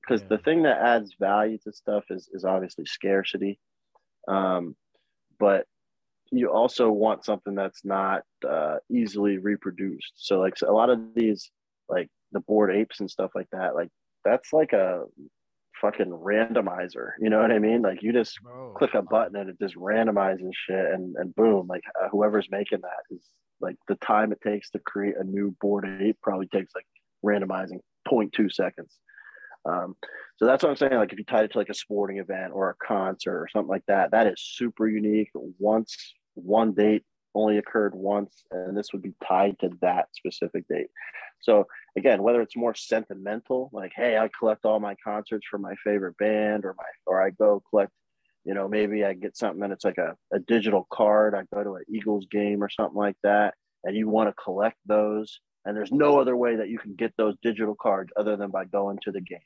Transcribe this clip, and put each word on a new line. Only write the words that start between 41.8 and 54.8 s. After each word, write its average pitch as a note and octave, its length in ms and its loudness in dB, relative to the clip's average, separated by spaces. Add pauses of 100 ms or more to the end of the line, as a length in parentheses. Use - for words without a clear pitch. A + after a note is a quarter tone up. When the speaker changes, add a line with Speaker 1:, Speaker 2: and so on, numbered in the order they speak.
Speaker 1:
again, G2 260 4
whether A#2+ 200 4
it's - 140 -6
more A#2 180 -2
sentimental, A2 960 -6
like, G2+ 220 -10
"Hey, A#2 240 2
I A2 100 2 (100)
collect A2 260 0
all G#2+ 160 4
my G2+ 240 -6
concerts G#2+ 460 -6
from G2+ 120 -6
my F#2+ 120 -8 (100)
favorite G2 340 -2
band," G#2+ 460 0
or F#2+ 100 -6
my, - 100 -14 (220)
or F#2 160 2
I G2 80 2
go G#2 300 4 (100)
collect, G2+ 220 2 (520)
you G2 100 -4
know, G2 140 -4
maybe G#2 360 0
I G2 100 0
get F#2+ 220 -10
something G2+ 280 -4
and G2 80 -4
it's - 120 -10
like F#2 140 0
a, E2 180 -2 (160)
a - 80 0
digital G2+ 520 2
card. G#2+ 420 4
I F#2+ 100 -4 (100)
go G2+ 100 -4
to G2 120 -6
an - 120 -14
Eagles G#2 420 -4
game G#2 340 0
or G2+ 60 -6
something G2+ 280 -4
like G2+ 260 0
that, G#2 300 4 (300)
and G2 120 -4
you G#2+ 120 0
wanna G#2+ 260 2
collect G2+ 520 -2